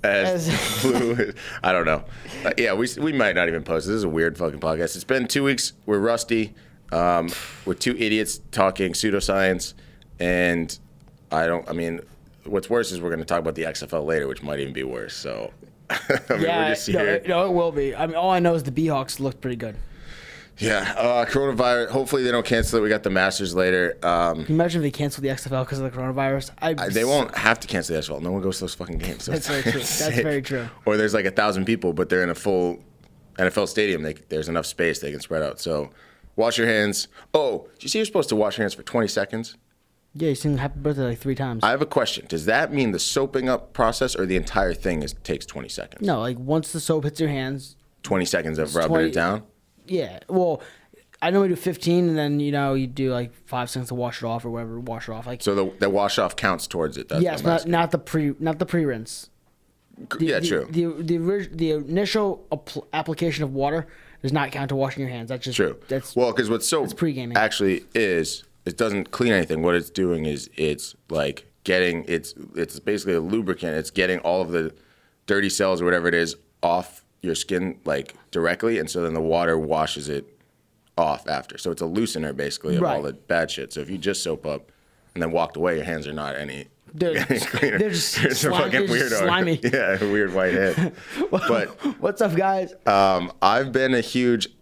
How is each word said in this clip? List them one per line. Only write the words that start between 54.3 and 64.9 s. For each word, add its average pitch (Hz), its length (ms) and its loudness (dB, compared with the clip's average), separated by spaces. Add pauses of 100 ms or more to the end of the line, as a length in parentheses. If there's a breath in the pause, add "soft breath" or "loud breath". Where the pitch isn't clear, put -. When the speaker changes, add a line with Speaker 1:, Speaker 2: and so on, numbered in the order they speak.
Speaker 2:
or 117 60 -6
whatever, 117 300 -8
wash 120 280 -8
it 113 40 -8
off. 113 140 -10
Like, 123 160 -10
Speaker 1:
So 101 120 2
the, 95 240 2
the 101 120 4
wash 101 280 2
off 95 180 2
counts 92 300 0
towards 78 300 -2
it. - 120 -12
That's 160 140 2
Speaker 2:
yes, 156 200 0
Speaker 1:
what - 20 -8
I'm - 60 4
Speaker 2:
not, 165 60 6
Speaker 1:
asking. 165 160 -2
Speaker 2:
not 170 200 2
the 165 60 0
pre, 147 420 0
not 160 180 -2
the 175 80 -2
pre-rinse. 131 640 -4 (680)
Speaker 1:
G-, - 200 -10
Speaker 2:
The, 165 80 2
Speaker 1:
yeah, 127 140 2
Speaker 2:
the, 170 80 -2
Speaker 1:
true. 78 220 0
Speaker 2:
The, 165 320 -2
the, 165 160 0
orig-, 185 400 -2
the 160 140 2
initial 185 800 0
apl-, - 400 -8
application 151 520 -2
of 135 100 -4
water 143 320 0 (360 loud breath)
does 135 100 0
not 143 200 0
count 139 180 -4
to 139 60 0
washing 135 260 -2